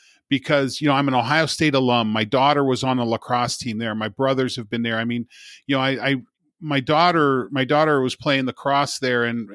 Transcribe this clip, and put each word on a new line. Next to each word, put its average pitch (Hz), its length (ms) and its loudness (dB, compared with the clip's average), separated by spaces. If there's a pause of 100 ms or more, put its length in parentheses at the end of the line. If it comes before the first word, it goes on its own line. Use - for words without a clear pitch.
(280)
because, 139 520 0
you 151 80 0
know, 143 60 4
I'm 139 140 2
an 131 60 0
Ohio 143 320 2
State 151 280 0
alum. 120 340 2
My 110 160 0
daughter 139 400 2
was 131 200 0
on 127 140 0
a 120 80 -2
lacrosse 120 500 -2
team 113 220 -6
there. 113 160 -4
My 110 140 -4
brothers 131 480 -2
have 110 120 -12
been 117 140 -4
there. 113 160 -2
I 113 60 -2
mean, 120 220 -4 (400)
you 139 100 0
know, 135 40 0
I, 131 300 0
I, 135 60 0 (440)
my 147 200 -2
daughter, 151 720 2
my 135 120 0
daughter 147 380 2
was 127 140 -2
playing 135 300 0
lacrosse 139 520 -2
there, 123 260 0
and, 117 300 -4